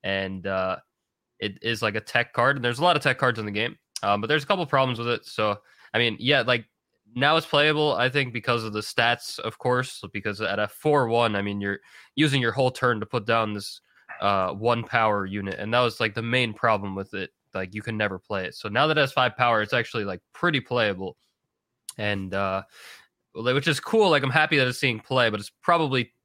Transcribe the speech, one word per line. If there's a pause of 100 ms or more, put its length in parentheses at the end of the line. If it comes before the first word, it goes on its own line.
and,
uh, (600)
it
is,
like,
a
tech
card,
and
there's
a
lot
of
tech
cards
in
the
game, (260)
um,
but
there's
a
couple
problems
with
it.
So, (360)
I
mean,
yeah,
like, (480)
now
it's
playable,
I
think,
because
of
the
stats,
of
course, (100)
because
at
a
four
one,
I
mean,
you're (360)
using
your
whole
turn
to
put
down
this, (400)
uh,
one
power
unit,
and
that
was,
like,
the
main
problem
with
it. (240)
Like,
you
can
never
play
it.
So
now
that
it
has
five
power,
it's
actually,
like, (120)
pretty
playable, (800)
and,
uh, (720)
like,
which
is
cool.
Like,
I'm
happy
that
it's
seeing
play,
but
it's (120)
probably (100)